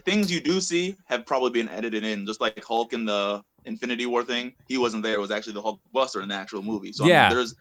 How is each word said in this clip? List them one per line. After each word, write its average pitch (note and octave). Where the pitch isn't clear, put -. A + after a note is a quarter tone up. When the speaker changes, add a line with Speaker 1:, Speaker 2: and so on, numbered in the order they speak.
Speaker 1:
things G3
you E3+
do E3+
see F3+
have A#2+
probably B2+
been A#2
edited A2
in, G#2
just G#2+
like G#2+
Hulk A#2
in A#2
the G2+
Infinity A#2+
War A#2+
thing. B2
He C3
wasn't A2+
there. A2
It G#2
was G2+
actually G#2+
the G#2
Hulk G#2
Buster B2+
in G2
the G2+
actual G2
movie. G2+
So, -
Speaker 2:
Yeah. D#3+
Speaker 1:
I F#2+
mean, A2+
there's, A#2